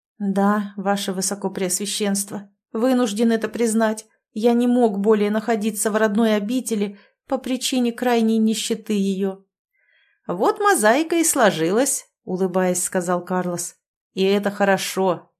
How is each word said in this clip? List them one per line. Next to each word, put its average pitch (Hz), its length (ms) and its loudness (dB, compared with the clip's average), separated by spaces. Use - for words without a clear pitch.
Да, 202 580 0
ваше 196 360 -2
высокопреосвященство. 196 1400 -4
Вынужден 233 600 2
это 220 160 0
признать. 220 580 0
Я 233 200 2
не 240 140 2
мог 240 320 2
более 208 320 2
находиться 214 600 -2
в 208 60 0
родной 214 400 2
обители, 208 640 -4
по 262 120 -4
причине 247 540 -2
крайней 233 460 2
нищеты 220 560 -2
её. 196 500 -2
«Вот 277 340 0
мозаика 320 560 2
и 330 80 2
сложилась», 208 800 0
улыбаясь, 180 580 0
сказал 180 420 -2
Карлос. 180 520 -6
«И 190 80 -2
это 202 280 2
хорошо, 190 880 0